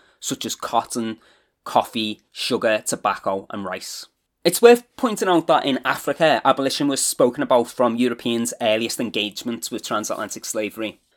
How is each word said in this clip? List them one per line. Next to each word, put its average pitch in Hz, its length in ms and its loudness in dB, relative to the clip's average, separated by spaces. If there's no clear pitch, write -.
such - 240 -8
as 117 120 -6
cotton, 113 640 -4
coffee, 110 560 -2
sugar, 110 540 0
tobacco, 98 640 -2
and 101 160 -8
rice. 92 400 -10
It's 175 160 2
worth 240 220 8
pointing 214 320 -2
out 170 200 4
that 156 180 2
in 131 180 0
Africa, 135 640 0
abolition 135 420 2
was 135 160 0
spoken 127 400 2
about 123 240 2
from 120 280 0
Europeans' 117 680 -2
earliest 113 380 0
engagements 113 720 -6
with 120 120 -8
transatlantic 107 640 -6
slavery. 107 560 -8